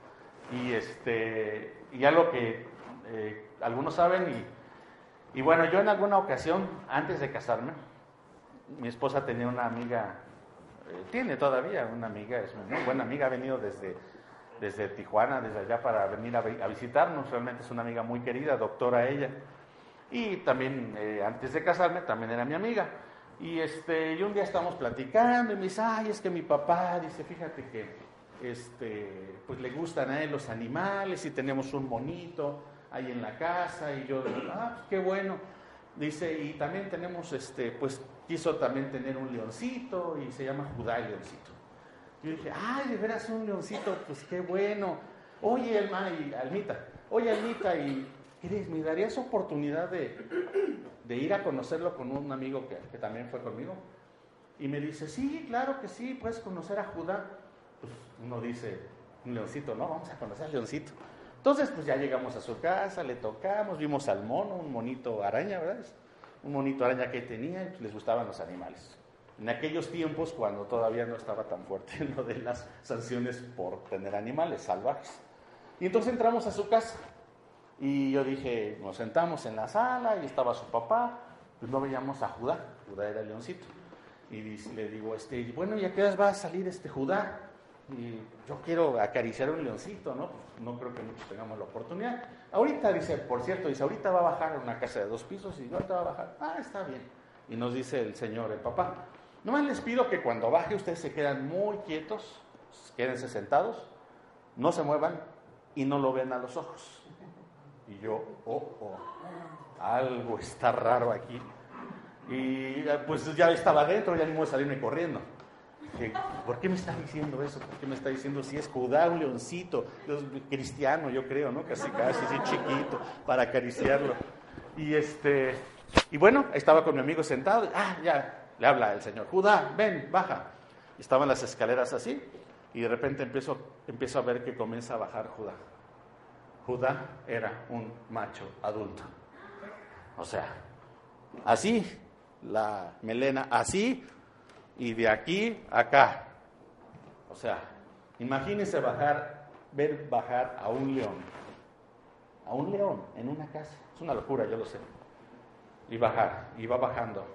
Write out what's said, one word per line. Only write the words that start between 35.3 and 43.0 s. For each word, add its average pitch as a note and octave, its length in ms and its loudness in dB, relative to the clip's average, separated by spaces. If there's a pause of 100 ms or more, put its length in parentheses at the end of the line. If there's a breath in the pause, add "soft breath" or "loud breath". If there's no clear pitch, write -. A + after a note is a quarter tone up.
Dice, D#3 460 -2
"Y D3 120 -4
también F#3 360 -4
tenemos, F3 440 -6
este, B2 380 -4
pues C3+ 300 -4 (260)
quiso D#3+ 280 0
también C3+ 360 0
tener C3 260 -4
un C3 180 -6
leoncito E3+ 840 -4
y C3+ 140 -8
se C3+ 140 -8
llama C#3+ 320 -4
Judá A#2 220 0
el A2+ 100 -6
leoncito". - 420 -12 (720 loud breath)
Yo D#3 80 -4
dije, D#3 240 -6
"Ay, B3+ 340 -2
de A3+ 80 -2
veras A3 320 -2